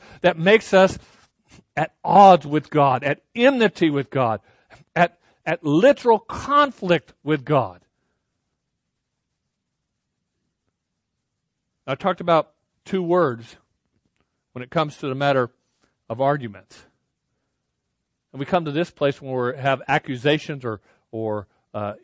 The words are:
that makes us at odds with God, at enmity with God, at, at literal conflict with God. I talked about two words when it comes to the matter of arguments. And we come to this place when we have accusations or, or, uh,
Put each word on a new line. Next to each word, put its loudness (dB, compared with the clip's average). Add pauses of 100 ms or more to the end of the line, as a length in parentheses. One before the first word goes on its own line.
(220)
that 0
makes 2
us 4 (760)
at -6 (100)
odds 8
with -4
God, 2
at -4 (120)
enmity 2
with -4
God, -2 (520)
at, 0 (260)
at -6
literal 2
conflict -2 (100)
with -4
God. -2 (4000)
I -6
talked -4
about 0 (320)
two -4
words -2 (960)
when -16
it -20
comes -4
to -10
the -6
matter 0 (580)
of -10
arguments. -6 (1500)
And -14
we -10
come -2
to -6
this -4
place -4
when -14
we -6
have -2
accusations -4
or, -10 (300)
or, -8 (260)
uh, -8 (100)